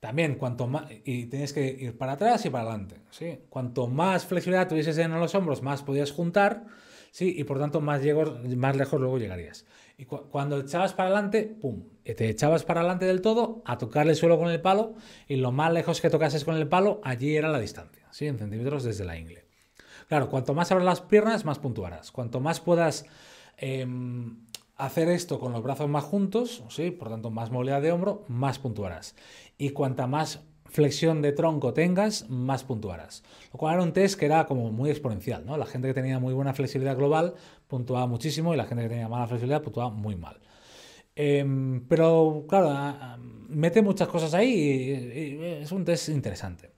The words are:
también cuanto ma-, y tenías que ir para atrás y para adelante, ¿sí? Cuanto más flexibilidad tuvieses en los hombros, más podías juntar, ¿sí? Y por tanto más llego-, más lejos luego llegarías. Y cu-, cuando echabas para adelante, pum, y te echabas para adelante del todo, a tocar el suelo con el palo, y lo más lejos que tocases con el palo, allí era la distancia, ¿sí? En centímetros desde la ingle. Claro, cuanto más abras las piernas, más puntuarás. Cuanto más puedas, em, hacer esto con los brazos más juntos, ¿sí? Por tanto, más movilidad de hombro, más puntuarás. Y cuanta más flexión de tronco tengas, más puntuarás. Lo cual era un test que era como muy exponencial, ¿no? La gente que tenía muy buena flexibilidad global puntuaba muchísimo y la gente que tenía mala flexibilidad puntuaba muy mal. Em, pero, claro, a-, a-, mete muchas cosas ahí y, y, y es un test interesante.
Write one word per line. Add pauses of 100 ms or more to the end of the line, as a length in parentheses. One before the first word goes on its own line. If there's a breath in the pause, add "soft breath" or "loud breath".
también
cuanto
ma-, (160)
y
tenías
que
ir
para
atrás
y
para
adelante, (100)
¿sí?
Cuanto
más
flexibilidad
tuvieses
en
los
hombros,
más
podías
juntar, (440 loud breath)
¿sí?
Y
por
tanto
más
llego-, (180)
más
lejos
luego
llegarías. (300 soft breath)
Y
cu-,
cuando
echabas
para
adelante, (180)
pum, (220)
y
te
echabas
para
adelante
del
todo,
a
tocar
el
suelo
con
el
palo, (320 loud breath)
y
lo
más
lejos
que
tocases
con
el
palo,
allí
era
la
distancia,
¿sí?
En
centímetros
desde
la
ingle. (600 loud breath)
Claro,
cuanto
más
abras
las
piernas,
más
puntuarás.
Cuanto
más
puedas, (520 loud breath)
em, (300)
hacer
esto
con
los
brazos
más
juntos,
¿sí?
Por
tanto,
más
movilidad
de
hombro,
más
puntuarás. (420 loud breath)
Y
cuanta
más (260)
flexión
de
tronco
tengas,
más
puntuarás. (280 loud breath)
Lo
cual
era
un
test
que
era
como
muy
exponencial,
¿no?
La
gente
que
tenía
muy
buena
flexibilidad
global (320 loud breath)
puntuaba
muchísimo
y
la
gente
que
tenía
mala
flexibilidad
puntuaba
muy
mal. (760 loud breath)
Em,
pero,
claro,
a-,
a-,
mete
muchas
cosas
ahí
y,
y,
y (180)
es
un
test
interesante.